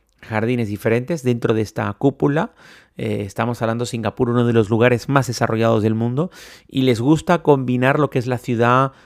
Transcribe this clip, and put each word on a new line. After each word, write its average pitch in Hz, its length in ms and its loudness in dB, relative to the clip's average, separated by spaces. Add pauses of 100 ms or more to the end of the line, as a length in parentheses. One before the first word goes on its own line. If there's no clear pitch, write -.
(200)
jardines 110 480 -2
diferentes 117 540 -2
dentro 117 320 0
de 110 80 0
esta 104 320 -6
cúpula. 147 580 -2 (460)
Eh, 107 260 -4
estamos 113 380 -6
hablando 117 220 -4
de 117 80 -8
Singapur, 117 360 -2
uno 120 180 2
de 120 60 2
los 113 160 4
lugares 117 400 2
más 139 200 2
desarrollados 113 540 0
del 110 120 2
mundo, 120 360 -2 (380)
y 131 140 -2
les 127 180 2
gusta 156 420 2
combinar 131 560 2
lo 143 120 0
que - 80 -4
es 117 80 -2
la 123 100 -2
ciudad, 123 560 0 (140)